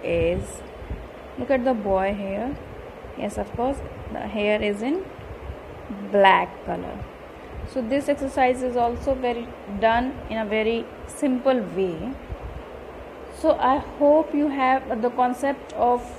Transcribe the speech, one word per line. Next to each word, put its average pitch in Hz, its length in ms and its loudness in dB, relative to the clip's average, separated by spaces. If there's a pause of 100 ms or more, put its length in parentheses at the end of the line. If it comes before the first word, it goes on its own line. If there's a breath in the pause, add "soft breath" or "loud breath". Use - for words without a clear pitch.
is, 170 560 0 (800)
look 247 120 -2
at 262 140 4
the 262 80 4
boy 196 400 2
hair. 202 420 -4 (640)
Yes, 208 200 -4
of 202 180 -4
course, 269 220 0 (340)
the - 80 -6
hair 208 400 2
is 208 220 0
in 311 200 0 (1080)
black 190 540 6
color. 180 320 -6 (720)
So 262 80 -2
this 269 280 0
exercise 269 540 2
is 247 140 0
also 240 380 2
very 240 340 -2 (320)
done 233 320 4 (160)
in 220 80 -4
a 220 80 -2
very 220 400 0 (220)
simple 254 540 2 (140)
way. 185 380 -2 (1300)
So 311 200 6
I 262 200 4
hope 302 560 4
you 294 140 4
have 262 520 2
the 240 100 2
concept 254 600 0
of 247 300 2 (160)